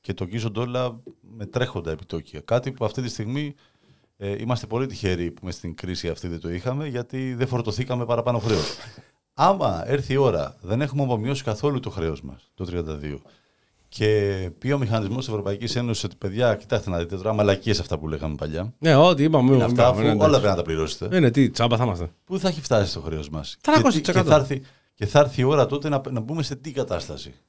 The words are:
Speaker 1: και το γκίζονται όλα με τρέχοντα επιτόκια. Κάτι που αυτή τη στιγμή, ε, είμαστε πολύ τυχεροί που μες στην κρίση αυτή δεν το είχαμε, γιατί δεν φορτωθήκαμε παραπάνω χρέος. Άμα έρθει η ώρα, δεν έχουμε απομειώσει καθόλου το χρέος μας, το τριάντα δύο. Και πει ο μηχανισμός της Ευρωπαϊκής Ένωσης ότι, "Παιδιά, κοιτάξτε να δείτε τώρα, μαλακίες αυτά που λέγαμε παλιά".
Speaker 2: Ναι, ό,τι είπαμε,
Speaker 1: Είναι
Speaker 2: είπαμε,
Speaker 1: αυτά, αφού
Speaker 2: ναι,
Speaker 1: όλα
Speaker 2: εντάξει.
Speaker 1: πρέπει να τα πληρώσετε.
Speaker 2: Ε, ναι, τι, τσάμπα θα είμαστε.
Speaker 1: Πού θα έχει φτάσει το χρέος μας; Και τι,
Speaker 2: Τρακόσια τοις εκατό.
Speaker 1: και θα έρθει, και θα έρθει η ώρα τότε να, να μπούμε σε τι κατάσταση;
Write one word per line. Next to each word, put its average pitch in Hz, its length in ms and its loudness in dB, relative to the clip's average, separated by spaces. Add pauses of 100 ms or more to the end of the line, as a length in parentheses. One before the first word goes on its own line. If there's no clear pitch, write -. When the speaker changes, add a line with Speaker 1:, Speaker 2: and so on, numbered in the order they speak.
Speaker 1:
και 95 140 -8
το 95 120 -6
γκίζονται 110 340 -4
όλα 123 400 -4 (360)
με 104 100 -12
τρέχοντα 101 440 -4
επιτόκια. 78 540 -10
Κάτι 127 280 0
που 131 120 -6
αυτή 110 180 -4
τη 120 60 -4
στιγμή, 131 460 -6 (600)
ε, 101 240 -6
είμαστε 113 260 -4
πολύ 123 200 -2
τυχεροί 92 440 -2
που - 140 -18
μες 87 100 -8
στην 85 200 -10
κρίση 90 340 -6
αυτή 85 200 -6
δεν 85 120 -6
το 85 100 -8
είχαμε, 123 360 -4
γιατί 131 480 -6
δεν 123 120 -2
φορτωθήκαμε 123 580 -4
παραπάνω 120 340 0
χρέος. 101 380 0 (580)
Άμα 147 520 2
έρθει 139 260 0
η 131 40 2
ώρα, 87 440 2
δεν 101 200 -2
έχουμε 143 220 -2
απομειώσει 127 420 -2
καθόλου 131 360 -2
το - 100 -8
χρέος 80 320 -4
μας, - 320 -16
το 92 100 -8
τριάντα 87 300 -6
δύο. 71 260 -8 (680)
Και 101 720 0
πει 127 140 -2
ο 143 60 0
μηχανισμός 110 400 -2
της 127 100 -8
Ευρωπαϊκής 104 480 -4
Ένωσης 120 280 -2
ότι, 98 120 -6
"Παιδιά, 107 380 0
κοιτάξτε 104 360 -4
να 85 80 0
δείτε 85 180 -4
τώρα, 98 160 -2
μαλακίες 104 480 2
αυτά 82 180 -4
που 78 100 -6
λέγαμε 76 260 -4
παλιά". 78 440 -6
Speaker 2:
Ναι, 156 180 4
ό,τι 156 260 6
είπαμε, 151 240 4
Speaker 1:
Είναι 135 100 8
Speaker 2:
είπαμε, 120 160 4
Speaker 1:
αυτά, 123 160 6
αφού 123 120 2
Speaker 2:
ναι, 110 40 2
Speaker 1:
όλα 110 100 4
Speaker 2:
εντάξει. 107 160 6
Speaker 1:
πρέπει 117 160 4
να 98 80 4
τα 87 80 -2
πληρώσετε. 80 540 -2
Speaker 2:
Ε, 185 40 6
ναι, 135 100 6
τι, 123 200 4
τσάμπα 117 260 2
θα 120 80 2
είμαστε. 90 260 -2 (140)
Speaker 1:
Πού 190 140 -6
θα 185 100 0
έχει 156 120 -4
φτάσει 107 340 2
το 82 60 -8
χρέος 78 300 -6
μας; 76 200 -8
Και - 100 -14
τι, - 120 0
Speaker 2:
Τρακόσια 190 280 6
τοις 147 80 -4
εκατό. 185 160 2
Speaker 1:
και 151 60 2
θα 151 100 8
έρθει, 135 220 -4 (320)
και 107 120 -4
θα 143 140 4
έρθει 143 200 2
η 123 40 4
ώρα 135 220 4
τότε 143 220 -4
να, 139 120 0 (100)
να 123 100 -4
μπούμε 147 220 -4
σε 143 140 -4
τι 135 140 -14
κατάσταση; 85 640 -6 (140)